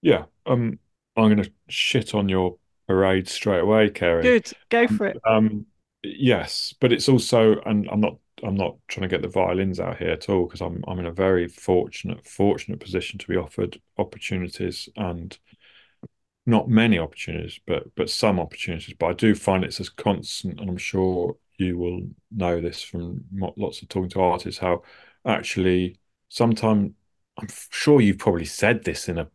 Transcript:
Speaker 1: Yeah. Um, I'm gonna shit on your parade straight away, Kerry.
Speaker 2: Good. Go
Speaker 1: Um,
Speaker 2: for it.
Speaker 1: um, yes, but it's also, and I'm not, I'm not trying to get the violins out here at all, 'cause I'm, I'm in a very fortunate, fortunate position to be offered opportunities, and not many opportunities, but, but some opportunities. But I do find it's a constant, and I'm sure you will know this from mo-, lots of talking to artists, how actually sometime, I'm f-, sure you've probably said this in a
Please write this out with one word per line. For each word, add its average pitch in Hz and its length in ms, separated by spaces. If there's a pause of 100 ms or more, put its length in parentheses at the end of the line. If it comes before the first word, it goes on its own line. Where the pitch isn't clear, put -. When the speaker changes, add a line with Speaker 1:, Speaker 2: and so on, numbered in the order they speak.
Speaker 1:
Yeah. 107 220 (220)
Um, 120 320 (380)
I'm 110 120
gonna 104 160 (240)
shit - 460
on 101 140
your 92 300 (280)
parade 95 420
straight 95 320
away, 104 300
Kerry. 85 320
Speaker 2:
Good. 247 300 (180)
Go 233 180
Speaker 1:
Um, 214 80
Speaker 2:
for 208 100
it. - 200
Speaker 1:
um, 107 400 (360)
yes, - 800
but 123 120
it's - 160
also, 117 540
and 104 280
I'm 107 100
not, - 180 (260)
I'm 98 120
not 95 200 (120)
trying 95 200
to 92 60
get - 80
the 90 60
violins 92 520
out 87 180
here 87 120
at - 180
all, 92 180
'cause - 140
I'm, 87 260
I'm 90 140
in 87 60
a 82 60
very 92 360
fortunate, - 760
fortunate - 540
position 92 380
to - 80
be 92 100
offered 90 440 (180)
opportunities, 90 960
and 87 400 (1120)
not 117 220
many 113 300
opportunities, 80 680
but, - 280
but - 140
some 101 320
opportunities. - 580
But 82 80
I 87 80
do 107 200
find 95 300
it's - 160
a 92 120
constant, - 680
and 98 100
I'm 90 80
sure 90 580 (220)
you 90 180
will 87 260 (280)
know 87 300
this - 220
from 87 500
mo-, 95 240
lots - 260
of - 60
talking 92 220
to 95 120
artists, 90 380
how 87 220 (440)
actually 92 720 (300)
sometime, 110 680 (420)
I'm 110 140
f-, - 200
sure 143 300
you've 98 180
probably 85 280
said 107 380
this - 240
in 85 100
a 80 160